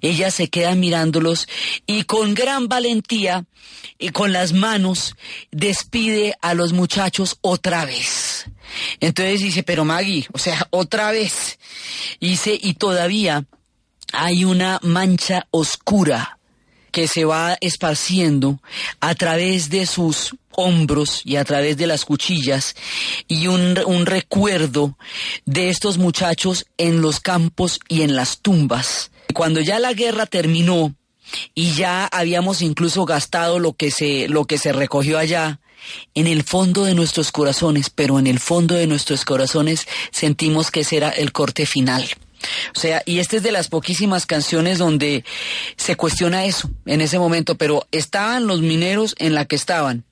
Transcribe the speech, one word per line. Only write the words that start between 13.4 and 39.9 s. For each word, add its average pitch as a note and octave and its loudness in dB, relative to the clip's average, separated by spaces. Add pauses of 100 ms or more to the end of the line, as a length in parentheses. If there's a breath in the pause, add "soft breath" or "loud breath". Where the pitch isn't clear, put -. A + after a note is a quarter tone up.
hay F3 2
una F#3 2
mancha F3+ 2
oscura D#3 0 (540 soft breath)
que E3 0
se D#3+ 0
va D#3+ 0
esparciendo D#3 0 (400 loud breath)
a D#3+ 0
través F3 0
de F#3 0
sus E3+ -2 (160)
hombros D#3 2
y C#3 -2
a C#3+ 2
través D3 0
de E3+ 0
las D#3 0
cuchillas, C#3 -2 (520 loud breath)
y E3 0
un, F3+ 2
un F3+ 2
recuerdo E3+ 0 (480 loud breath)
de F3+ 0
estos F#3 0
muchachos F3+ 0 (120)
en E3 2
los D#3 0
campos F3 0
y D#3+ 2
en D3 2
las B2+ -2
tumbas. C#3 0 (220 loud breath)
Cuando D#3+ 2
ya F#3+ 2
la B3 2
guerra A3 0
terminó E3 2 (580 loud breath)
y E3 0
ya F3+ 0
habíamos F3 0
incluso E3+ 0
gastado E3+ 0
lo D#3+ 0
que D3 -2
se, C#3+ -2
lo D3+ 2
que D3 -2
se C#3+ 0
recogió D3 0
allá, D#3+ 0 (560 loud breath)
en D#3 2
el D#3+ 2
fondo F#3 2
de F#3+ 4
nuestros E3 0
corazones, D3 2
pero C#3 2
en C3+ 4
el B2+ 2
fondo E3+ 2
de E3+ 2
nuestros D3 -2
corazones D3+ 0 (240 loud breath)